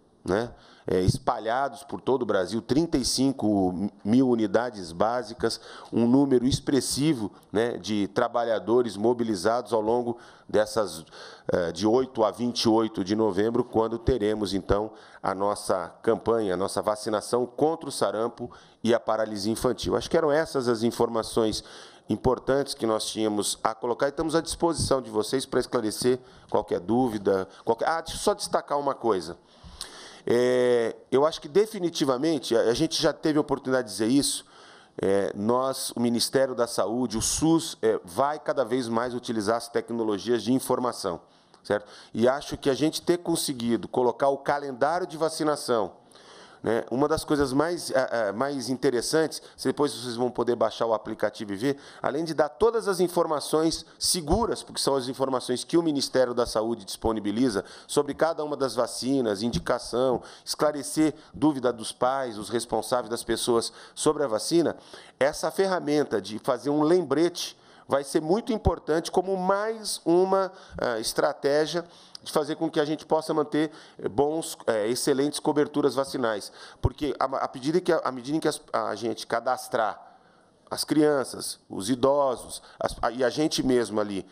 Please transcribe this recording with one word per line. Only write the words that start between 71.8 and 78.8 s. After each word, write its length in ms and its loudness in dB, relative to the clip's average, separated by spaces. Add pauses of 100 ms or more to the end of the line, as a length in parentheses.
de 80 -12
fazer 240 0
com 160 -2
que 80 0
a 60 4
gente 200 -4
possa 280 0
manter, 360 0 (300)
eh, 80 -4
bons, 580 0
eh, 220 2
excelentes 540 0
coberturas 520 2
vacinais. 600 -2 (280)
Porque 380 -2
à, 60 2
à 280 -2
medida 280 0
que 100 2
a, 60 4
à 160 -2
medida 240 -4
em 20 -4
que 80 0
as, 140 -2 (100)
a 240 -2